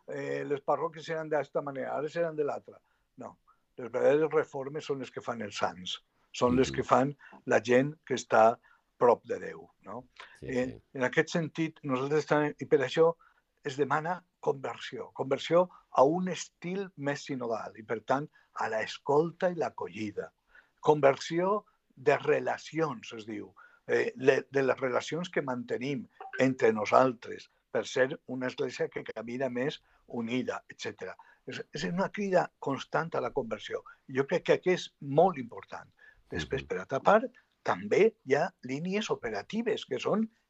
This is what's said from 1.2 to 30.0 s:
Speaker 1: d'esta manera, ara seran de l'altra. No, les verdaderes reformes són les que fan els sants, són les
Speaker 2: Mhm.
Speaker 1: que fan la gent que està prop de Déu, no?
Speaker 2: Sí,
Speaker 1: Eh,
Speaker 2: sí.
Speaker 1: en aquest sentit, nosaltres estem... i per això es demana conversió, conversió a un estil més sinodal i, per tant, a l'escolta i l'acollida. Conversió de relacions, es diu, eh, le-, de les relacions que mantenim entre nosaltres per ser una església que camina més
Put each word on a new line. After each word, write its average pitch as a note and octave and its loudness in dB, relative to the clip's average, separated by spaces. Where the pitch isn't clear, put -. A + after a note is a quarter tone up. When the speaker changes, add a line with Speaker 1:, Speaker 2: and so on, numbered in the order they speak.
Speaker 1:
d'esta D3 -2
manera, C3 -6
ara D3 -4
seran E3 -2
de D3+ 0
l'altra. A#2 -6
No, G#2 -14
les A#2+ -10
verdaderes C#3 4
reformes C#3 -2
són C#3 -4
les B2+ -10
que B2 -12
fan A#2 -6
els G2+ -10
sants, F2+ -6
són B2 2
les C3 4
Speaker 2:
Mhm. - -8
Speaker 1:
que B2+ 0
fan C3+ 4
la A#2+ 4
gent C3 4
que C3 -4
està A#2 6
prop A#2+ 6
de G#2+ -4
Déu, E2+ -12
no? A2 -14
Speaker 2:
Sí, C3 -12
Speaker 1:
Eh, B2+ -2
Speaker 2:
sí. - -12
Speaker 1:
en C3 -2
aquest D#3+ 2
sentit, D#3+ -4
nosaltres C#3+ 0
estem... D3 2
i C3 -12
per D3 4
això E3 2
es C3+ -10
demana D3+ -2
conversió, B2+ -6
conversió C#3+ 0
a - 6
un E3+ 4
estil F#3 -8
més C#3+ -4
sinodal A#2+ -6
i, A2 -16
per A2 -6
tant, C#3+ -2
a G#2+ -2
l'escolta D3 0
i F3+ -4
l'acollida. G#2+ -6
Conversió E3 4
de C#3 2
relacions, C3+ -2
es A2 -12
diu, G2+ -10
eh, A#2+ 2
le-, C3 4
de C3+ 0
les B2 2
relacions C3+ -4
que F3 -2
mantenim B2 -4
entre C3 4
nosaltres A2 2
per A2 -2
ser C3 0
una B2+ -6
església C3+ -4
que C3+ -8
camina A#2+ -6
més B2 -4